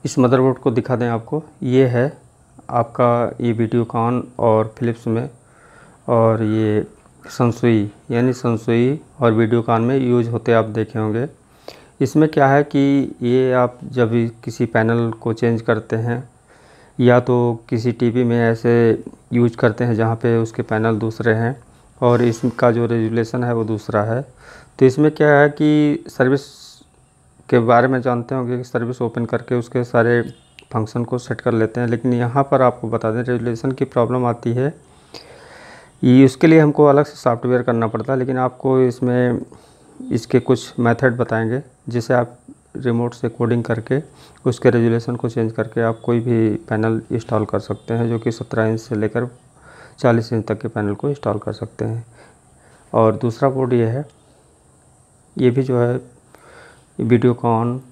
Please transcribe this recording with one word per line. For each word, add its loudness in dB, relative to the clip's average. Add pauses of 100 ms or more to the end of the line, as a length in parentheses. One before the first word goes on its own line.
इस -4
मदरबोर्ड 2
को 0
दिखा -2
दें -2
आपको, -6 (200)
ये 4
है 0 (580)
आपका 0 (320)
ये 0
Videocon -2 (160)
और 2
Philips -4
में, -4 (800)
और 2
ये 0 (440)
Sansui 0 (220)
यानी 0
Sansui -2 (240)
और 2
Videocon 2
में 0
यूज़ 0
होते -2
आप 4
देखे -6
होंगे। -4 (760)
इसमें 2
क्या 2
है 4
कि 0
ये 2
आप 0
जब -2
भी 0 (180)
किसी -4
पैनल 0
को -6
चेंज 0
करते -2
हैं -6 (680)
या 6
तो -2
किसी -2
टीवी 0
में 0
ऐसे 2 (560)
यूज़ 2
करते 0
हैं 0
जहाँ 0
पे 0
उसके -4
पैनल 0
दूसरे -2
हैं -2 (440)
और 4
इसका 0
जो 0
रेजुलेशन -2
है -2
वो -2
दूसरा -2
है। -2 (580)
तो 6
इसमें 4
क्या 2
है 6
कि 2
सर्विस 0 (1040)
के 4
बारे 4
में 0
जानते -4
होंगे -4
कि -8
सर्विस -6
ओपन -4
करके -4
उसके -2
सारे 2 (520)
फंक्शन -4
को -6
सेट -8
कर 0
लेते 0
हैं, -2
लेकिन -2
यहाँ 0
पर 4
आपको 0
बता -2
दें -4
रेजुलेशन -4
की -4
प्रॉब्लम 0
आती -2
है, -2 (1300)
ये 8
उसके 2
लिए 8
हमको 4
अलग 4
से -10
सॉफ्टवेयर -2
करना 0
पड़ता -4
है, 0
लेकिन -4
आपको 0
इसमें 0 (600)
इसके 0
कुछ -4
मेथड 0
बताएंगे -4 (260)
जिसे -2
आप -2 (380)
रिमोट -4
से -6
कोडिंग -2
करके -4 (440)
उसके 2
रेजुलेशन 0
को -6
चेंज -4
करके -6
आप -2
कोई 0
भी 0 (200)
पैनल -2 (100)
इंस्टॉल -2
कर -4
सकते -8
हैं, -2
जो -2
कि -4
सत्रह -4
इंच -2
से -10
लेकर -4 (680)
चालीस 2
इंच -2
तक -4
के -8
पैनल -4
को -6
इंस्टॉल -4
कर -8
सकते -10
हैं। -8 (880)
और 4
दूसरा -2
बोर्ड -2
ये 2
है, -4 (1300)
ये 4
भी 0
जो 0
है 0 (1000)
Videocon, 0 (180)